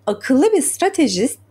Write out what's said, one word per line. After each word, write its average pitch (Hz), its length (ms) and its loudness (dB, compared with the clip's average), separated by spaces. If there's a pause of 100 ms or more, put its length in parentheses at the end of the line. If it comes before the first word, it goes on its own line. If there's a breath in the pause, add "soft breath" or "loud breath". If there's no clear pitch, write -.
akıllı 269 480 2
bir 339 80 2
stratejist 269 800 -2 (120)